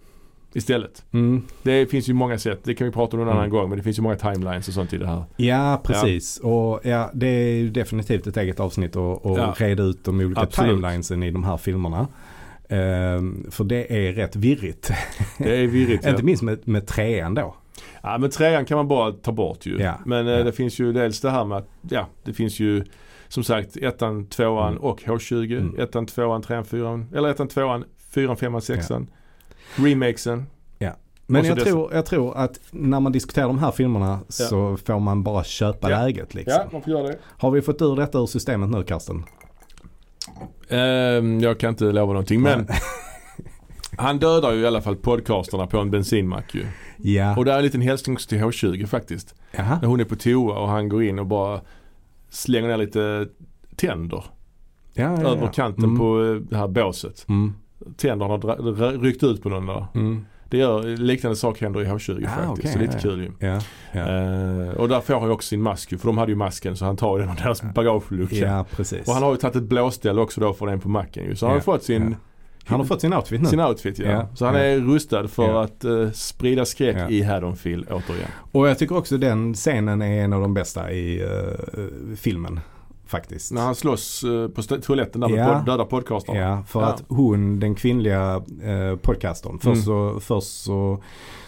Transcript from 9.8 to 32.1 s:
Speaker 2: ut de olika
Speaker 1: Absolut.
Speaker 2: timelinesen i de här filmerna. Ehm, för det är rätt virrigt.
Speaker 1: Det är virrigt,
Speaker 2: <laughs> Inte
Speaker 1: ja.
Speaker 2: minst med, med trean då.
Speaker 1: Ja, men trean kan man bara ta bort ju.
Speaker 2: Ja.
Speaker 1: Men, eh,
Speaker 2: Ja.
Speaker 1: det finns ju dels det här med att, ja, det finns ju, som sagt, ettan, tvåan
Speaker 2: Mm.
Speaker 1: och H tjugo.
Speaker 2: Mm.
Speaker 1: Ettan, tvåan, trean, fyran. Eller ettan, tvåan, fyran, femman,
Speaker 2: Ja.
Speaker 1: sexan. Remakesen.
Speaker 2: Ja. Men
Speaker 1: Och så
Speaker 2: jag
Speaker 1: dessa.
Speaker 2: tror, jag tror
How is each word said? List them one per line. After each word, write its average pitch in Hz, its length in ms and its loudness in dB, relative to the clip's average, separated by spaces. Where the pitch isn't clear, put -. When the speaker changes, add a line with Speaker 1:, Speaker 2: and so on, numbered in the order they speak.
Speaker 2:
ut 92 200 0
de 95 160 0
olika 92 220 0
Speaker 1:
Absolut. 113 340 2
Speaker 2:
timelinesen 90 480 -2
i 87 80 -2
de 90 120 -2
här 92 140 0
filmerna. 92 500 -2
Ehm, 92 840 -2
för 110 120 -4
det 113 440 0
är 92 60 -2
rätt 101 220 -4
virrigt. 104 560 0
Speaker 1:
Det 117 260 0
är 123 40 4
virrigt, 123 380 2
Speaker 2:
<laughs> - 20 0
Inte 110 140 2
Speaker 1:
ja. 120 40 2
Speaker 2:
minst 139 180 2
med, 110 240 -4
med 104 200 0
trean 104 460 -2
då. 107 220 -6
Speaker 1:
Ja, 110 160 -4
men 139 120 0
trean 156 360 2
kan 151 120 0
man 147 100 2
bara 117 240 2
ta 107 200 -6
bort 110 340 -4
ju. 95 140 -4
Speaker 2:
Ja. 92 140 0
Speaker 1:
Men, 120 220 0
eh, 120 60 2
Speaker 2:
Ja. 120 100 6
Speaker 1:
det 120 80 0
finns 123 280 -2
ju 120 140 2
dels 117 280 0
det 135 80 0
här 127 160 0
med 101 120 -4
att, 98 100 -8
ja, 113 180 -2
det 110 100 -8
finns 110 260 -2
ju, 104 240 2
som 123 160 -4
sagt, 107 340 -2
ettan, 110 480 -4
tvåan 110 460 0
Speaker 2:
Mm. 110 120 -6
Speaker 1:
och 127 240 -4
H 113 120 0
tjugo. 117 380 -2
Speaker 2:
Mm. 85 220 -4
Speaker 1:
Ettan, 117 260 -2
tvåan, 113 360 -2
trean, 117 240 -6
fyran. 117 400 -4
Eller 147 140 2
ettan, 143 180 -2
tvåan, 127 360 -2
fyran, 127 280 0
femman, 120 300 -2
Speaker 2:
Ja. 120 80 -2
Speaker 1:
sexan. 64 320 -4
Remakesen. 127 680 2
Speaker 2:
Ja. 92 120 -4
Men 135 120 4
Speaker 1:
Och 165 60 6
så 170 60 4
Speaker 2:
jag 165 60 2
Speaker 1:
dessa. 120 120 4
Speaker 2:
tror, 160 240 0
jag 160 120 0
tror 127 320 0